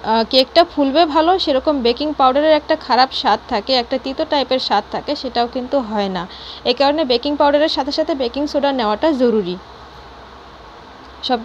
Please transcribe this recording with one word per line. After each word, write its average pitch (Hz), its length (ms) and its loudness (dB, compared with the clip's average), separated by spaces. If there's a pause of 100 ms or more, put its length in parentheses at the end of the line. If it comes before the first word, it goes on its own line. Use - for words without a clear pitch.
আহ, 226 260 0
কেকটা 262 340 4
ফুলবে 294 420 2
ভালো, 330 340 2
সেরকম 285 420 0
বেকিং 240 360 -2
পাউডারের 285 340 4
একটা 302 240 2
খারাপ 262 380 2
স্বাদ 220 260 0 (100)
থাকে, 233 240 -2
একটা 254 240 -2
তিতো 269 320 -4
টাইপের 262 300 0
স্বাদ 214 320 -2
থাকে, 277 240 -6
সেটাও 240 320 -2
কিন্তু 254 320 -4
হয় 208 300 -2
না। 185 180 -6 (380)
এ 247 80 2
কারণে 294 320 2
বেকিং 254 300 0
পাউডারের 294 320 4
সাথে 294 240 -4
সাথে 311 240 -2
বেকিং 269 320 -2
সোডা 277 240 0
নেওয়াটা 233 400 0
জরুরি। 220 460 2 (1700)
সব 247 220 -2